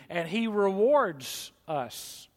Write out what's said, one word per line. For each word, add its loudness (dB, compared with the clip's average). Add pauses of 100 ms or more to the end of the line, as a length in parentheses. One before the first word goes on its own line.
and -4
he -2
rewards 2 (160)
us. -8